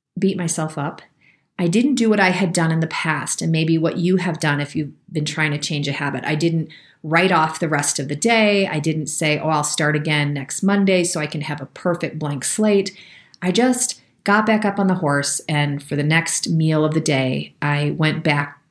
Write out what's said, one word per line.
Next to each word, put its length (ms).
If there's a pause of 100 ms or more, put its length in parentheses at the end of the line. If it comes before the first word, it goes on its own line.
(180)
beat 200
myself 400
up. 240 (560)
I 100
didn't 280
do 120
what 100
I 120
had 220
done 200
in 80
the 60
past 560
and 100
maybe 260
what 200
you 180
have 240
done 200
if 140
you've 180 (200)
been 120
trying 260
to 80
change 280
a 60
habit. 320
I 100
didn't 360 (340)
write 260
off 300
the 80
rest 300
of 100
the 80
day. 500
I 140
didn't 280
say, 300
"Oh, 120
I'll 120
start 320
again 380
next 300
Monday 420
so 160
I 60
can 160
have 180
a 60
perfect 520
blank 260
slate." 520 (460)
I 100
just 480 (240)
got 220
back 180
up 160
on 60
the 80
horse, 540
and 340
for 140
the 60
next 460
meal 360
of 100
the 60
day, 600
I 320
went 320
back 340 (120)